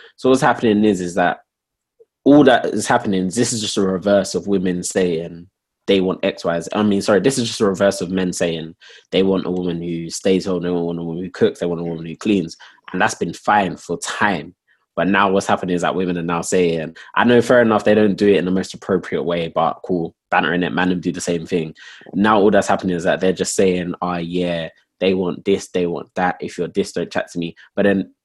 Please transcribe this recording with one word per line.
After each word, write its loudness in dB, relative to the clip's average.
So 0
what's 4
happening 2
is, 2
is -8
that 0
all 8
that 6
is -4
happening, 0
this -2
is -4
just -6
a 0
reverse 0
of -4
women 0
saying -4
they 4
want -2
X, -4
Y, -2
Z. -10
I 0
mean, 2
sorry, 4
this 2
is -2
just -6
a 2
reverse 0
of -6
men -2
saying -4
they 2
want 2
a -4
woman -4
who -8
stays 0
home, -2
they -4
want -2
a -8
woman -8
who -10
cooks, 0
they -2
want -4
a -6
woman -8
who -12
cleans. -2
And -4
that's 0
been -6
fine 0
for -8
time. -4
But 0
now 4
what's 0
happening -2
is -2
that -2
women -2
are -6
now -4
saying, -2
I 2
know, 6
fair 6
enough, 2
they 4
don't 4
do 2
it 6
in 0
the -2
most -2
appropriate -4
way, -2
but -2
cool, -4
banter 0
in 0
it, -2
man, 0
them 0
do -2
the -8
same -4
thing. -4
Now 4
all 6
that's 4
happening 0
is -4
that 0
they're 2
just -4
saying, 0
"Oh, -4
yeah, -4
they 2
want -4
this, 0
they 0
want -6
that. -2
If -10
you're -4
this, -4
don't -6
chat -4
to -8
me." -8
But 0
then 2